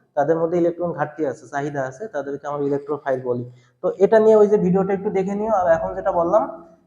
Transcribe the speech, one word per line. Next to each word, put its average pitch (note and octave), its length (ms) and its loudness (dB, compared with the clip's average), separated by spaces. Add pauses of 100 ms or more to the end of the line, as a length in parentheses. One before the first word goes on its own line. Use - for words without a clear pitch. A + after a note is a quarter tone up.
(140)
তাদের D3+ 240 0
মধ্যে E3+ 200 0
ইলেকট্রন E3+ 340 -2
ঘাটতি D3 340 -6
আছে, B2+ 200 -8
চাহিদা C#3+ 360 -6
আছে, C3 260 -10
তাদেরকে C#3+ 380 -8
আমরা D3 180 -6
ইলেকট্রোফাইল C#3+ 580 -4
বলি। B2 280 -6 (320)
তো F3+ 160 -2
এটা G3+ 200 4
নিয়ে A3 180 6
ওই G#3 100 8
যে G#3 120 4
ভিডিওটা F#3 340 2
একটু G3 180 -4
দেখে F#3+ 240 -2
নিও। G#3+ 180 -4
আর F#3 140 2
এখন F#3 280 0
যেটা F#3+ 180 -4
বললাম F3 540 0 (200)